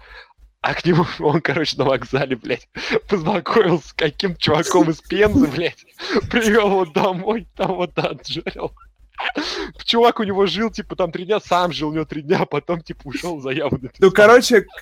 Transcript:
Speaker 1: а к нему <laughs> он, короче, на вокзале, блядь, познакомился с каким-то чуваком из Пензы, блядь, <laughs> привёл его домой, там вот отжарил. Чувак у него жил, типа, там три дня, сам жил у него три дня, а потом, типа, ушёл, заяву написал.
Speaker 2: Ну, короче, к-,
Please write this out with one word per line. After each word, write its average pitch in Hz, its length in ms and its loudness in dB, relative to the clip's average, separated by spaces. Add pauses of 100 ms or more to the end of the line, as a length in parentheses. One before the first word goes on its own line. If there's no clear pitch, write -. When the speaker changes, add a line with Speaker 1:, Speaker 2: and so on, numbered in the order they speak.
(600)
Speaker 1:
а 143 120 -2
к - 100 -8
нему 170 300 2
<laughs> - 60 -12
он, 151 220 2
короче, 143 360 -2
на 131 80 0
вокзале, 131 520 -2
блядь, - 300 -8 (400)
познакомился 170 800 0
с - 40 -20
каким-то 160 480 -4
чуваком 160 480 2
из 160 120 -2
Пензы, 185 460 2
блядь, 156 380 -6 (200)
<laughs> 262 260 -2
привёл 220 400 4
его 190 140 2
домой, 190 720 -2
там 190 200 -2
вот 180 240 -6
отжарил. 156 720 -8 (1120)
Чувак 233 360 2
у 226 40 -2
него 196 220 0
жил, 196 240 -2
типа, - 260 -12
там 170 160 -2
три 180 140 -10
дня, 202 140 0
сам 175 320 0
жил 147 180 -4
у 156 40 -4
него 160 120 -4
три - 160 -10
дня, 151 200 0
а 160 40 -2
потом, 160 360 -4
типа, - 240 -16
ушёл, 143 360 -8
заяву 135 300 -4
написал. 127 280 -6
Speaker 2:
Ну, 190 120 8
короче, 226 500 6
к-, - 60 -4 (140)